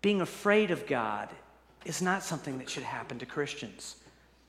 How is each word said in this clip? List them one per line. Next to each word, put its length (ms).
Being 180
afraid 480
of 160
God 440
is 160
not 220
something 340
that 120
should 140
happen 360
to 60
Christians. 680